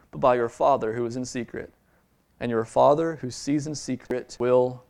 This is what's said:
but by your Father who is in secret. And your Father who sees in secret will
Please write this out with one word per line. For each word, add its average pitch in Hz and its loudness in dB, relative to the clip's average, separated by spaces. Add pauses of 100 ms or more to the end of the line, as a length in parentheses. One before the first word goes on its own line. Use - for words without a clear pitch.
(100)
but 151 -12
by 131 6
your 117 0
Father 127 0
who 120 -4
is 117 -6
in 127 -6
secret. - -10 (680)
And 123 -4
your 113 0
Father 147 2
who 127 -10
sees 143 -4
in 156 -8
secret 127 -8
will 123 2